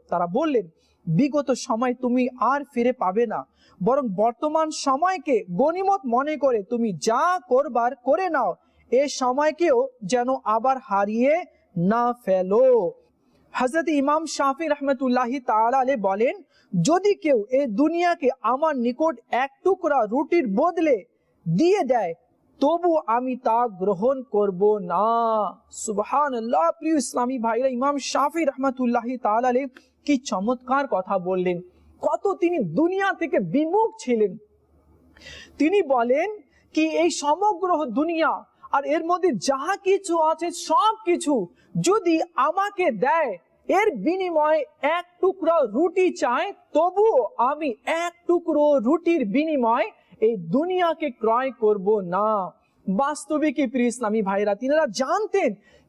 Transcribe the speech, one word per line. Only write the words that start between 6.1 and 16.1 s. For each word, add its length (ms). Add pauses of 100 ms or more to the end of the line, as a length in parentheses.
করে 260
তুমি 300
যা 560
করবার 460
করে 340
নাও, 260 (360)
এ 180
সময়কেও 800 (140)
যেন 260 (160)
আবার 380
হারিয়ে 600 (320)
না 360 (120)
ফেলো। 680 (600)
হযরত 360
ইমাম 380
শাফি 400
রহমতুল্লাহি 760
তাআলা 380
আলাইহি 220
বলেন, 420 (400)